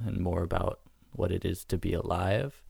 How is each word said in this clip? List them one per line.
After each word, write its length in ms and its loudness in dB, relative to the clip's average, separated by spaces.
and 160 -2
more 220 0
about 380 0
what 200 0
it 120 0
is 200 -2
to 140 0
be 160 0
alive 760 0